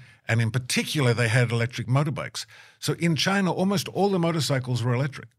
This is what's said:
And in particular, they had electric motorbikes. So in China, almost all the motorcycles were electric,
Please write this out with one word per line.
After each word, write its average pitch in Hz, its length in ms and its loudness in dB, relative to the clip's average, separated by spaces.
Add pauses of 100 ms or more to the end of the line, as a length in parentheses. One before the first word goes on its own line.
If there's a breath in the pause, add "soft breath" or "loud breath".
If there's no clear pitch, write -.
(280 loud breath)
And 117 140 2
in 113 80 0
particular, 127 640 0
they 117 140 0
had 120 240 2
electric 117 360 2
motorbikes. 127 600 -2 (320 loud breath)
So 151 140 -2
in 165 220 0
China, 196 380 0
almost 185 360 0
all 190 200 0
the 190 100 0
motorcycles 131 640 -2
were 123 120 0
electric, 131 320 -4 (120)